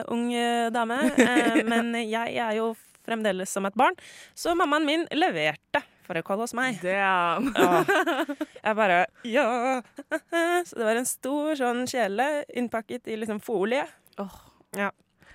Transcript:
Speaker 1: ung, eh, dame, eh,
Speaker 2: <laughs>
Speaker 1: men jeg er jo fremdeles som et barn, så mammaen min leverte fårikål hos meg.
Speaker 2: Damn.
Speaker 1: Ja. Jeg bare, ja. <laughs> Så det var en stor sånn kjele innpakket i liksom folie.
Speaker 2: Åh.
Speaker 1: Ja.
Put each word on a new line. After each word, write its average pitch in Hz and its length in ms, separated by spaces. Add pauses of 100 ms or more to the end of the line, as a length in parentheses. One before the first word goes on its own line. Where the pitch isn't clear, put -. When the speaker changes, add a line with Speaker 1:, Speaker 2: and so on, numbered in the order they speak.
Speaker 1:
ung, 240 260
eh, 240 400
dame, 233 380
eh, 233 540
Speaker 2:
<laughs> 220 60
Speaker 1:
men 233 280
jeg 226 380
er 226 220
jo 226 140 (260)
fremdeles 208 520
som 196 160
et 196 80
barn, 311 220 (360)
så - 220
mammaen 320 320
min 320 220
leverte 196 720 (220)
fårikål 196 420
hos 247 100
meg. 247 240
Speaker 2:
Damn. 185 720
Speaker 1:
Ja. 359 300 (720)
Jeg 214 260
bare, 190 200 (240)
ja. 240 240 (680)
<laughs> 339 540
Så - 100
det 233 80
var 226 140
en 254 80
stor 294 500
sånn 247 280
kjele 233 420 (260)
innpakket 233 560
i 220 80
liksom 214 240
folie. 226 400 (340)
Speaker 2:
Åh. 196 200 (380)
Speaker 1:
Ja. 196 180 (440)